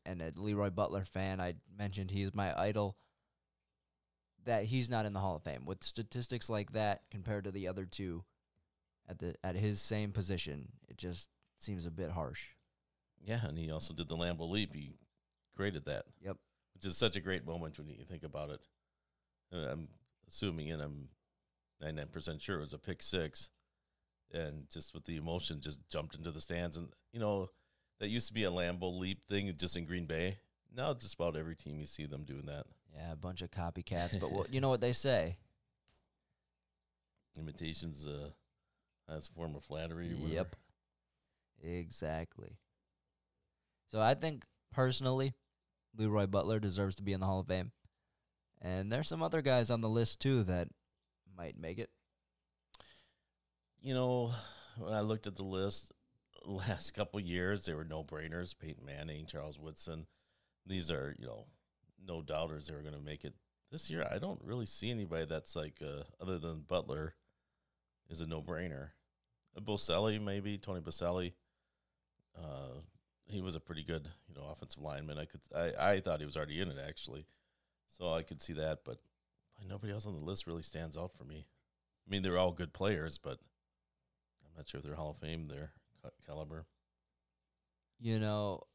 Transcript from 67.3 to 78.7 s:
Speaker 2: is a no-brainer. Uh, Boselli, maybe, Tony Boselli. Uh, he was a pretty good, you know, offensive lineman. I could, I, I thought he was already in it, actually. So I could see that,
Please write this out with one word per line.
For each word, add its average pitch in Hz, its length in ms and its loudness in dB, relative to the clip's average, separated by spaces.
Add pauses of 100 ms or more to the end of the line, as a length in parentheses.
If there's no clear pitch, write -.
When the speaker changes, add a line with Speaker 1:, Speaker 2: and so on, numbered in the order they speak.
Speaker 2:
is 82 100 -6
a 85 60 -2
no-brainer. 80 640 -4 (640)
Uh, - 40 -10
Boselli, 104 600 4
maybe, 101 380 0
Tony 92 220 -4
Boselli. 87 520 0 (1040)
Uh, 69 440 -8 (460)
he 101 160 -4
was 90 140 -2
a 78 40 -4
pretty 80 220 -8
good, 78 260 -2 (200)
you 80 60 -20
know, 69 140 -10
offensive 71 320 -12
lineman. 73 380 -4
I 76 80 -4
could, - 140 -14 (140)
I, 85 380 6
I 95 80 6
thought 80 200 0
he 76 60 -4
was 71 100 -6
already 76 240 -2
in 98 100 0
it, 69 160 -6
actually. 76 400 -10 (720)
So 87 140 2
I 82 100 2
could 80 180 -10
see 85 140 -6
that, 78 300 0